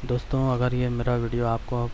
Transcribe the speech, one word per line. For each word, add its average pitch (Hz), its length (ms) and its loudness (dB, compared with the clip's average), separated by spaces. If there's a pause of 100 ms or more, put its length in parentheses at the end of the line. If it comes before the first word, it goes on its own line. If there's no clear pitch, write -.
दोस्तों, 127 380 0 (120)
अगर 123 200 0
ये 123 140 0
मेरा 120 280 0
वीडियो 120 300 0
आपको 120 480 -2